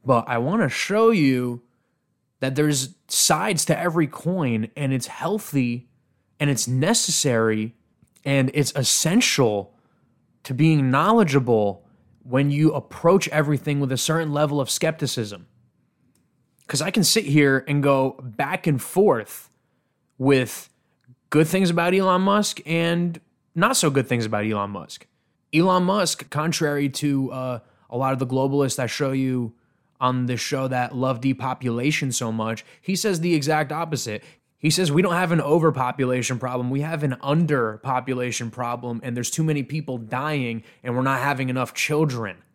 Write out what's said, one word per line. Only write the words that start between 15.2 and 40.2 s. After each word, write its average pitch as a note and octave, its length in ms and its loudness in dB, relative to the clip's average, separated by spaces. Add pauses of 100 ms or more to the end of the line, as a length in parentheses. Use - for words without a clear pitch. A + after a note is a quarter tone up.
'Cause - 140 -4
I F#3 100 -2
can G3 120 2
sit G#3+ 220 2
here C#3+ 420 4
and C#3+ 160 0
go C3+ 400 2
back C#3 440 -4
and C#3 140 2
forth E3 680 0 (680)
with C3 520 2 (600)
good D#3 180 4
things F#3+ 220 2
about E3+ 240 2
Elon F#3 280 4
Musk G3+ 440 2
and E3+ 540 0 (340)
not G#3+ 220 2
so D#3+ 140 2
good C3+ 180 0
things A#2 180 0
about G#2+ 200 -2
Elon G#2 240 -2
Musk. - 380 -14 (460)
Elon F3+ 300 4
Musk, F#3 460 -2
contrary D3 580 -2
to, C3+ 460 -2
uh, B2+ 260 -6 (300)
a A#2+ 80 -6
lot C3 160 0
of B2+ 60 -4
the C3 80 -2
globalists C3+ 520 0
I B2+ 60 -2
show C3+ 260 -2
you B2+ 440 -2 (440)
on B2+ 280 0
this B2 120 -2
show C3+ 280 -4
that B2 280 -2
love B2+ 240 -2
depopulation C3 920 -2
so A#2+ 200 -4
much, A2+ 320 -4 (160)
he F#3+ 160 -4
says F#3 240 -2
the F3 140 0
exact D3+ 380 0
opposite. D3+ 520 -6 (340)
He D3+ 120 0
says E3 220 2
we D#3 100 4
don't F#3 120 2
have F3 200 2
an E3 80 4
overpopulation B2+ 1000 0
problem, B2 300 -4
we C#3 120 -2
have D#3 220 -4
an C3 180 -2
underpopulation B2+ 1300 -2
problem, A#2+ 540 -6
and B2 120 -6
there's A#2+ 160 -6
too D#3+ 120 -2
many D3+ 200 0
people C#3 340 -8
dying, A#2+ 680 -4 (200)